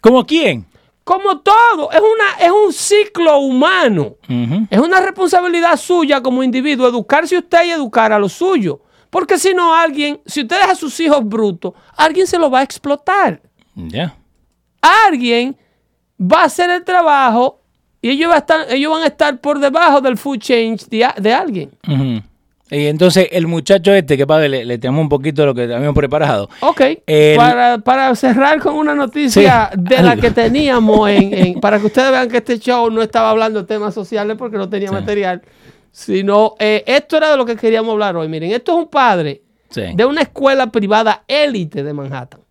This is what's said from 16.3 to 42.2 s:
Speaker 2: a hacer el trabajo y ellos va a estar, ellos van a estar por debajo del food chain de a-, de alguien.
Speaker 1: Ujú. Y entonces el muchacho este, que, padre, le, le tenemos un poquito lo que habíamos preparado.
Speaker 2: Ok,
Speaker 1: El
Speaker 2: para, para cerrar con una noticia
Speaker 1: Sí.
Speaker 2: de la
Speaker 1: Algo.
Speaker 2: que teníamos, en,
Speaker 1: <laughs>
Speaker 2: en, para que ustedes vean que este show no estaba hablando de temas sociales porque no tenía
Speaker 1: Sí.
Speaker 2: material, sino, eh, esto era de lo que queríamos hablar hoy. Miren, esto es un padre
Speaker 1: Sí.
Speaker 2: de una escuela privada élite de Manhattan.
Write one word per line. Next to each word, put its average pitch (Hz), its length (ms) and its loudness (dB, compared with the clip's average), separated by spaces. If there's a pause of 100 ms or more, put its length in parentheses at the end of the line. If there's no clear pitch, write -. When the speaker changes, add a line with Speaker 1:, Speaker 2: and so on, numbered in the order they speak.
Speaker 2:
a - 20 4
hacer 349 240 -2
el 359 140 -2
trabajo 285 800 0 (400)
y - 100 -4
ellos 320 200 0
va 339 40 4
a 294 40 2
estar, 320 300 -2
ellos 277 220 -2
van 320 120 -2
a 311 40 0
estar 294 340 -2
por 285 180 -4
debajo 285 420 2
del 254 160 -2
food 269 220 -8
chain 226 380 -2 (120)
de 226 160 0
a-, - 140 -2
de 214 140 0
alguien. 254 380 -4 (160)
Speaker 1:
Ujú. 131 340 -2 (520)
Y 147 140 -2
entonces 175 460 2
el 165 140 0
muchacho 175 460 2
este, 147 220 2
que, 135 100 0
padre, 156 220 2
le, 131 160 -2
le 120 140 -6
tenemos 127 240 -2
un 151 80 -2
poquito 147 360 0
lo 135 80 0
que 120 100 -4
habíamos 123 300 -4
preparado. 135 560 -2 (120)
Speaker 2:
Ok, 285 200 0 (240)
Speaker 1:
El 151 300 4
Speaker 2:
para, 240 440 4
para 262 360 0
cerrar 269 460 2
con 311 140 -2
una 302 200 -2
noticia 247 800 2
Speaker 1:
Sí. 190 80 -4
Speaker 2:
de 254 200 2
la 247 100 6
Speaker 1:
Algo. 220 100 0
Speaker 2:
que 233 100 2
teníamos, 226 800 2
en, 202 240 2
Speaker 1:
<laughs> 202 40 -2
Speaker 2:
en, 180 220 2
para 208 220 0
que 214 60 -2
ustedes 254 240 2
vean 254 180 0
que 240 80 -2
este 240 220 -2
show 240 300 0
no 220 120 -2
estaba 220 300 0
hablando 220 300 0
de 175 60 -12
temas 208 260 -6
sociales 214 440 -6
porque 220 200 -10
no 190 120 -6
tenía 196 180 -6
Speaker 1:
Sí. 190 60 -6
Speaker 2:
material, 196 480 -4 (500)
sino, 202 680 0
eh, 214 280 0
esto 285 300 0
era 311 140 2
de 294 60 4
lo 254 80 -2
que 233 120 -6
queríamos 226 340 0
hablar 208 240 -2
hoy. 160 140 -6
Miren, 160 220 -6
esto 240 200 -4
es 330 140 2
un 330 40 -20
padre 190 520 0 (280)
Speaker 1:
Sí. - 120 -10 (120)
Speaker 2:
de 220 120 2
una 294 160 -2
escuela 269 500 -2
privada 214 560 0
élite 226 560 -4
de 147 100 -8
Manhattan. 135 460 -12 (120)